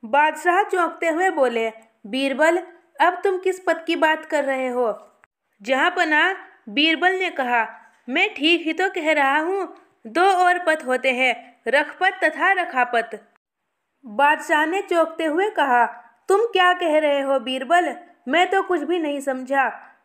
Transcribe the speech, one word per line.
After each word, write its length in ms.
बादशाह 580
चौंकते 460
हुए 220
बोले, 420
"बीरबल, 520
अब 240
तुम 140
किस 220
पद 260
की 100
बात 300
कर 180
रहे 240
हो?" 380
जहां 280
पनाह, 420
बीरबल 440
ने 180
कहा, 640
"मैं 260
ठीक 280
ही 100
तो 160
कह 240
रहा 260
हूँ, 380
दो 180
और 420
पद 160
होते 300
हैं, 560
रखपत 560
तथा 280
रखापत।" 760
बादशाह 640
ने 160
चौंकते 420
हुए 260
कहा, 360
"तुम 120
क्या 320
कह 260
रहे 220
हो 200
बीरबल? 560
मैं 220
तो 120
कुछ 180
भी 180
नहीं 220
समझा।" 760